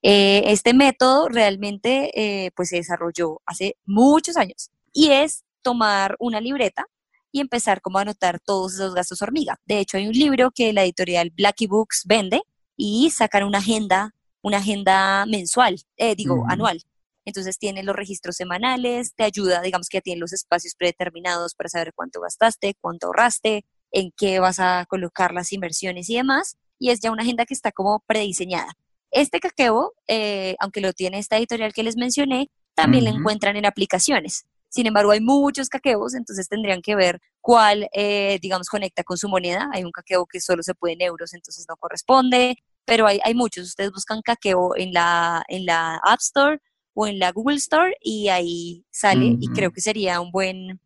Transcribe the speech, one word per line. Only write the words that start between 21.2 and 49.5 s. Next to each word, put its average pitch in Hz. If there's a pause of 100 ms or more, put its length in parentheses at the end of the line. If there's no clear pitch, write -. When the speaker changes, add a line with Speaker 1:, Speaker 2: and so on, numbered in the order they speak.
Speaker 1:
para -
saber 165
cuánto 175
gastaste, 202
cuánto 170
ahorraste, 214 (280)
en 190
qué 190
vas 185
a 180
colocar 180
las 180
inversiones 180
y 233
demás. 262 (220)
Y 247
es 240
ya 226
una 220
agenda 233
que -
está 226
como 202
prediseñada. 185 (380)
Este 285
caqueo, 277 (140)
eh, 202
aunque 202
lo 190
tiene 185
esta 214
editorial 226
que 220
les 226
mencioné, 262 (240)
también 294
lo 214
Speaker 2:
Ujú. 214
Speaker 1:
encuentran 202
en 208
aplicaciones. 202 (240)
Sin 240
embargo, 208
hay 208
muchos 277
caqueos, 247
entonces 208
tendrían 202
que 208
ver 180 (220)
cuál, 208
eh, 202
digamos, 185
conecta 196
con 180
su 202
moneda. 185
Hay 185
un 170
caqueo 180
que 180
solo 170
se 180
puede 170
en 170
euros, 170
entonces -
no 165
corresponde, 254 (300)
pero 226
hay, 202
hay 226
muchos. 214
Ustedes 196
buscan 214
caqueo 185
en 185
la, 170
en 185
la 165
App 214
Store 285 (340)
o 214
en 202
la 180
Google 240
Store 330
y 214
ahí 170
sale, 127
y 127
Speaker 2:
Ujú. 123